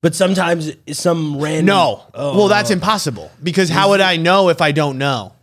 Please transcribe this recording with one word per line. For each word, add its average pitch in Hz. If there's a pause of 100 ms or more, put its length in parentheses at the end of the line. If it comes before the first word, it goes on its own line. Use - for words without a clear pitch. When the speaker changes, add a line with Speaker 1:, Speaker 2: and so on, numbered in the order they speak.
Speaker 1:
But 165
sometimes 175 (140)
it's 147
some 156
random 156
Speaker 2:
No. 175 (120)
Speaker 1:
Oh, 143
Speaker 2:
Well, 202
that's 208
Speaker 1:
oh. 202
Speaker 2:
impossible 160 (120)
because 180
how 190
Speaker 1:
Is -
Speaker 2:
would 196
Speaker 1:
it 190
Speaker 2:
I 185
know 180
if 170
I 151
don't 143
know? 127